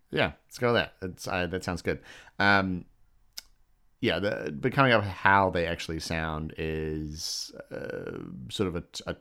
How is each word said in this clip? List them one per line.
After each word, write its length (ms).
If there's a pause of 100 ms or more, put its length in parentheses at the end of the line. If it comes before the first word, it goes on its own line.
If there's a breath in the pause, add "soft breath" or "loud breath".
Yeah, 220 (160)
let's 100
go 160
with 80
that. 200
It's, 260
I, 180
that 180
sounds 200
good. 160 (400 loud breath)
Um, 460 (1160)
yeah, 160
the, 400
but 140
coming 180
up 100
with 100
how 380
they 160
actually 360
sound 560
is, 960 (180)
uh, 480 (300)
sort 180
of 80
a, 80 (240)
a 140